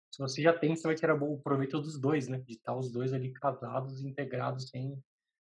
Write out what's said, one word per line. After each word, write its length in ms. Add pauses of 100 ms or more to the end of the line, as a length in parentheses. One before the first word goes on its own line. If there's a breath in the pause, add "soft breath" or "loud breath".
se 100
você 220
já 160
tem, 160
você 140
vai 80
tirar 220
bom 200
proveito 440
dos 180
dois, 300
né? 100
De 220
tá 120
os 160
dois 220
ali 220
casados, 680
integrados, 680
sem, 280 (600)